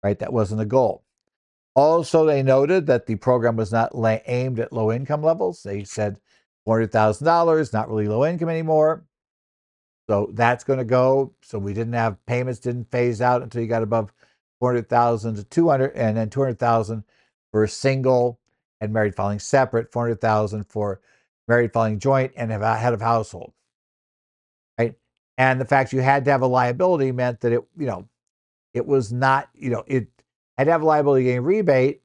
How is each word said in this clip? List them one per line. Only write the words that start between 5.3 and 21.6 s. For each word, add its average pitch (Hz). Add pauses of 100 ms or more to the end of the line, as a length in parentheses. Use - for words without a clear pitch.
They 101
said 104 (460)
four 110
hundred 113
thousand 107
dollars, 165
not 110
really 107
low 117
income 165
anymore. 160 (1040)
So 104
that's 107
gonna 131
go. 131 (100)
So -
we 98
didn't 113
have, 113
payments 123
didn't 120
phase 120
out 123
until 120
you 113
got 113
above 110 (460)
four 123
hundred 120
thousand 117
to 101
two 170
hundred, 131
and 110
then 113
two 135
hundred 131
thousand 113 (480)
for 107
single 131 (400)
and 107
married 107
filing 101
separate, 120
four 120
hundred 117
thousand 107
for 101 (460)
married 117